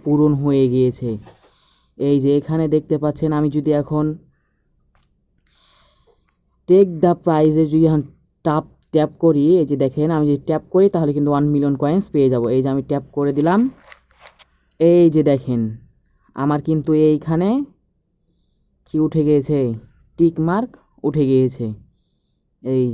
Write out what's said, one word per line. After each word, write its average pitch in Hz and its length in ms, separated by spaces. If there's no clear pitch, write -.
পূরণ 147 300
হয়ে 139 340
গিয়েছে। 123 420
এই 143 220
যে 139 180
এখানে 160 260
দেখতে 151 280
পাচ্ছেন, 151 300
আমি 151 240
যদি 151 160
এখন 151 320
take 190 220
the 175 80
prize-এ 156 500
যদি 160 180
এখন 151 120
ট্যাপ, 151 200
ট্যাপ 151 260
করি, 151 260
এই 143 100
যে 143 60
দেখেন, 139 400
আমি 151 140
যদি 143 180
ট্যাপ 156 220
করি, 190 240
তাহলে 160 220
কিন্তু 147 140
ওয়ান 143 140
মিলিয়ন 143 220
কয়েন্স 160 340
পেয়ে 139 220
যাব। 120 100
এই 131 80
যে 139 120
আমি 135 80
ট্যাপ 143 220
করে 143 160
দিলাম, 165 280
এই 170 340
যে 156 80
দেখেন, 131 380
আমার 143 320
কিন্তু 156 220
এইখানে 160 400
কি - 100
উঠে 156 220
গিয়েছে, 147 300
টিক 165 220
মার্ক 190 300
উঠে 147 280
গিয়েছে। 131 360
এই 131 320